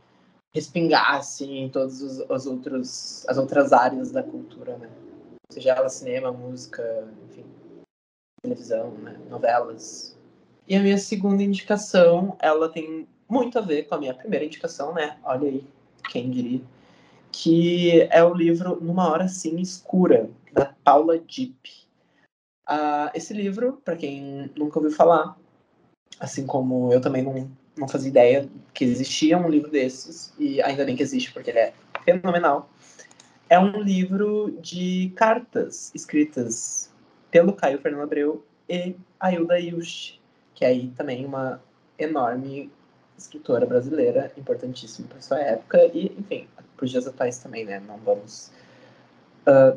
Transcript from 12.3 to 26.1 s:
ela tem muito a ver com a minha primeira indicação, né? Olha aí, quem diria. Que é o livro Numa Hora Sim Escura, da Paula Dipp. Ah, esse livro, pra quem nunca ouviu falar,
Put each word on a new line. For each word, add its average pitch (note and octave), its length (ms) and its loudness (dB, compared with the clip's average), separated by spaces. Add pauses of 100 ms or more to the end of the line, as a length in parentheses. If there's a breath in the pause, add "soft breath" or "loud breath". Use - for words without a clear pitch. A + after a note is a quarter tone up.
ela D#3 300 2
tem D#3+ 360 -10 (220)
muito B3 300 0
a - 20 0
ver D#3+ 220 -2
com - 140 -6
a - 20 -4
minha C3 160 -6
primeira D3+ 320 -4
indicação, D#3+ 480 -10
né? D3+ 280 -6
Olha C#3 280 -2
aí, C3+ 160 -8 (440)
quem B2+ 200 -6
diria. B2+ 320 -4 (760 soft breath)
Que E3+ 640 4 (100)
é E3+ 100 8
o F3 100 6
livro E3+ 480 0
Numa F3 300 0
Hora F3+ 160 0
Sim E3 300 -6
Escura, F3 720 2 (220)
da C3+ 140 2 (180)
Paula D#3 340 6
Dipp. - 640 -12 (840)
Ah, D3 480 -2
esse E3 220 -8
livro, G#3+ 500 -4
pra E3+ 120 -4
quem C#3 600 -10
nunca D3 220 -4
ouviu D3+ 140 0
falar, D#3+ 440 4 (840)